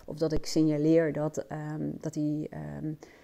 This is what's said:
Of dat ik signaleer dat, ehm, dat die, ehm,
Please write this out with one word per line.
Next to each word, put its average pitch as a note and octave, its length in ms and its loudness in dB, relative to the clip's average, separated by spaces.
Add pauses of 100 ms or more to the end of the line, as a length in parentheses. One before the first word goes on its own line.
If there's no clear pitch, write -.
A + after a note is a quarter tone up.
Of D3+ 120 -8
dat D#3 140 0
ik D#3 140 2
signaleer D#3 680 4
dat, D3+ 240 -2
ehm, D3+ 540 -6
dat D#3 220 -6
die, D3+ 360 -2
ehm, D3+ 440 -8 (300)